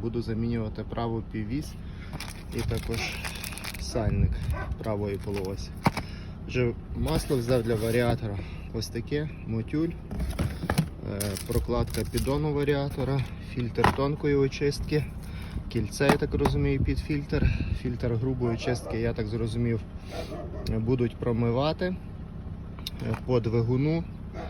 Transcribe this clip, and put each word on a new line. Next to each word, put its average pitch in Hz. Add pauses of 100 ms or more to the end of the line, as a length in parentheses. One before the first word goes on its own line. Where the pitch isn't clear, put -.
буду 113
замінювати 110
праву 113 (100)
піввісь 113 (840)
і 117
також 117 (800)
сальник 104 (480)
правої 104
полуосі. 98 (760)
Отже, 123 (240)
масло 139
взяв 120
для 117
варіатора 113 (360)
ось 113
таке, 147 (180)
мотюль, 113
е, - (260)
прокладка 117 (120)
піддону 143
варіатора, 139 (340)
фільтр 120
тонкої 143
очистки, 139 (640)
кільце, -
я 139
так -
розумію, 139
під 139
фільтр, 147 (360)
фільтр 123
грубої 120
очистки, 117
я 117
так 110
зрозумів, 113 (880)
будуть 117
промивати, 120
е, 185 (1300)
по 123
двигуну. 123 (460)